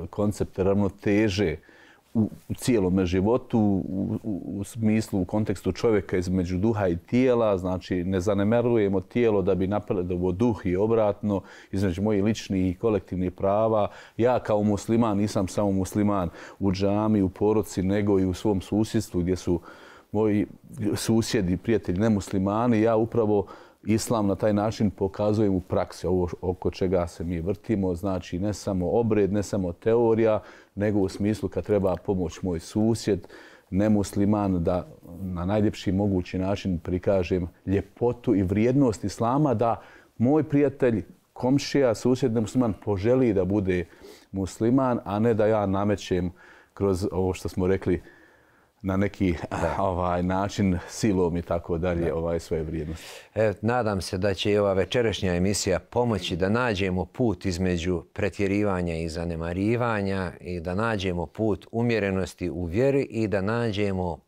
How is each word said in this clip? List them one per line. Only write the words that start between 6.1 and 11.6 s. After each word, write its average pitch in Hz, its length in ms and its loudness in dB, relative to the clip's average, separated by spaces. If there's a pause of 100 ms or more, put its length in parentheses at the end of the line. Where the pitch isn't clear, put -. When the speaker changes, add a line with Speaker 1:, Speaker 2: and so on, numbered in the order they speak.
Speaker 1:
između 92 420 -2
duha 104 300 0
i 87 80 0
tijela, 117 640 2
znači 90 460 -4
ne 95 160 0
zanemarujemo 101 800 2
tijelo 107 420 2
da 92 120 2
bi 92 120 0
napredovao 92 680 -2
duh 104 320 0
i 90 120 0
obratno, 104 640 0 (320)